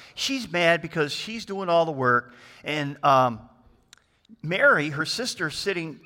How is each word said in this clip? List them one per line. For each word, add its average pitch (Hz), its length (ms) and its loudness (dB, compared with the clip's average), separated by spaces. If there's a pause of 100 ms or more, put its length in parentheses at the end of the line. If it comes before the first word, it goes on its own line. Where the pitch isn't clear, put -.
(160)
She's 254 340 -6
mad 170 320 2
because 156 300 -4
she's 220 320 -10
doing 196 240 -8
all 170 160 4
the 160 80 -2
work, 127 420 2 (300)
and, 143 400 -4
um, 127 440 4 (960)
Mary, 180 460 2
her 151 160 -4
sister, 196 440 -6
is 147 60 -8
sitting 170 520 -6